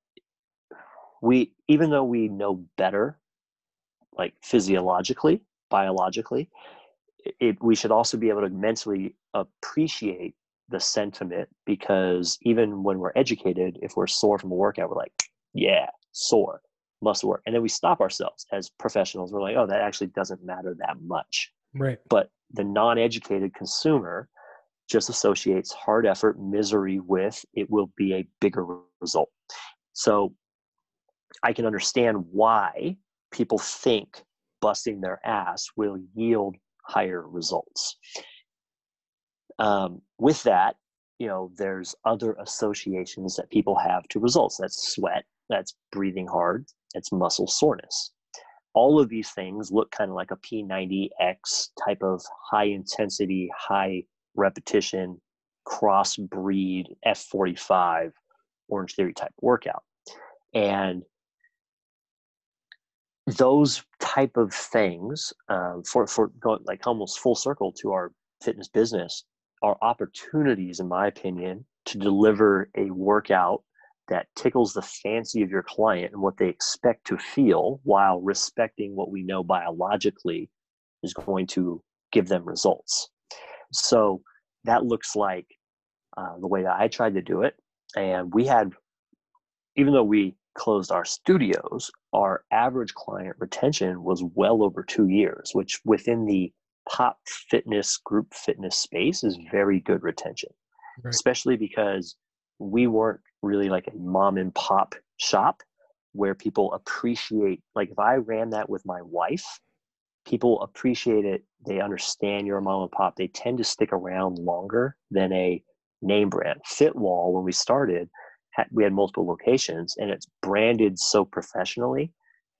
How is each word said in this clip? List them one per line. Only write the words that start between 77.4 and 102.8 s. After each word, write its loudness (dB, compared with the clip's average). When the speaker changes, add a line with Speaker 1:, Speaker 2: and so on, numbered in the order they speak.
Speaker 1:
while 4
respecting -4
what -4
we -6
know -4
biologically -2
is -8
going -2
to -2
give 4
them 0
results. -2
So 2
that 2
looks -2
like, -2
uh, -12
the -6
way 0
that 0
I 4
tried 0
to -2
do -2
it. 0
And -2
we 6
had, 4
even 6
though 8
we 2
closed 0
our 0
studios, 0
our 2
average 0
client -10
retention -2
was 0
well 4
over -2
two 2
years, 2
which -4
within 2
the 0
pop 0
fitness, -2
group -2
fitness -4
space -2
is 0
very 4
good 0
retention, -8
Speaker 2:
Right. -6
Speaker 1:
especially 2
because -2
we 2